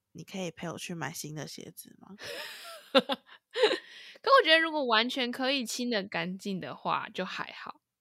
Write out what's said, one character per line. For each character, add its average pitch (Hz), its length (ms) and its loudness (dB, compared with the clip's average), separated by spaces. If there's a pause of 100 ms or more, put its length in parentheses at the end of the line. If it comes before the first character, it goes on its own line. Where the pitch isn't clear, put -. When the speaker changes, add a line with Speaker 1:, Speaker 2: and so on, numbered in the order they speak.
(140)
Speaker 1:
你 165 100 -14
可 - 160 -10
以 175 120 -4
陪 175 180 -8
我 120 80 -6
去 - 160 -8
买 156 180 -6
新 151 240 -10
的 143 120 -8
鞋 - 280 -14
子 - 240 -20
吗？” - 160 -20 (760)
Speaker 2:
<laughs> - 320 0 (960)
可 - 80 0
我 539 140 10
觉 320 80 6
得 320 80 10
如 330 120 2
果 302 140 0
完 226 240 4
全 247 220 -2
可 262 200 -2
以 269 140 0
清 240 240 -4
得 214 140 0
干 180 340 -4
净 190 220 -4
的 143 160 -8
话， 156 380 -2
就 185 120 -4
还 - 320 -8
好。 - 240 -14 (200)